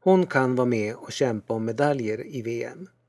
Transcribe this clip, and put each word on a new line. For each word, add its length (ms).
Hon 260
kan 300
vara 100
med 280
och 180
kämpa 420
om 100
medaljer 640
i 160
V 220
M. 240